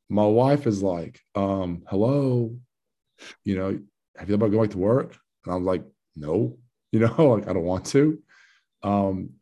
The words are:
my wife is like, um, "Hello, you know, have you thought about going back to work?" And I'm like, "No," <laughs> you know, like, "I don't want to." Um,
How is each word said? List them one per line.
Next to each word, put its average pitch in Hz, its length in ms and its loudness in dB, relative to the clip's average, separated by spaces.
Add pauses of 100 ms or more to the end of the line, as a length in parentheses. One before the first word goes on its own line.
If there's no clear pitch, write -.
my 101 180 0
wife 135 400 2
is 101 160 0
like, 85 380 -6 (140)
um, 98 540 -2
"Hello, 123 680 0 (880)
you 98 120 -2
know, 95 220 -4 (380)
have - 140 -12
you 104 60 2
thought 107 100 2
about 101 60 0
going 110 160 2
back - 40 -4
to 98 60 -6
work?" 113 400 0 (260)
And 87 100 -6
I'm 90 100 -4
like, 92 200 -2 (320)
"No," 85 400 -2 (180)
<laughs> - 180 -12
you - 80 2
know, 127 140 2 (200)
like, 101 140 -2
"I 92 40 -4
don't 92 120 -2
want 92 220 -4
to." 151 320 2 (640)
Um, 98 480 -2 (120)